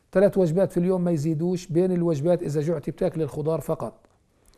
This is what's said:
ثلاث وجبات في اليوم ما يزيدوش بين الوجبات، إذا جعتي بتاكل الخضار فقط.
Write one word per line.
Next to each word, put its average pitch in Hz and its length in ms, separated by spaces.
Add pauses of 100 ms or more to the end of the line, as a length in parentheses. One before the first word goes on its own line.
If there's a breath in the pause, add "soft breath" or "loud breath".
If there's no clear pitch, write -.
(120)
ثلاث 190 260
وجبات 175 340
في - 60
اليوم 180 240
ما 175 100
يزيدوش 165 560
بين 180 240
الوجبات، 170 520
إذا 151 180
جعتي 156 300
بتاكل 165 300
الخضار 151 400
فقط. - 320 (640 soft breath)